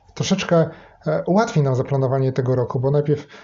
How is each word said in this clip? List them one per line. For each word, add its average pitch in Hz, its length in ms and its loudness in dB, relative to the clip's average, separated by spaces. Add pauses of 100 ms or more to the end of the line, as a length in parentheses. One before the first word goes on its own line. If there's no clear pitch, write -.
(140)
troszeczkę, 165 560 0 (360)
e, 160 180 -2
ułatwi 196 380 2
nam 135 120 0
zaplanowanie 131 580 0
tego 127 220 0
roku, 127 260 -2
bo 135 100 0
najpierw 147 360 0 (180)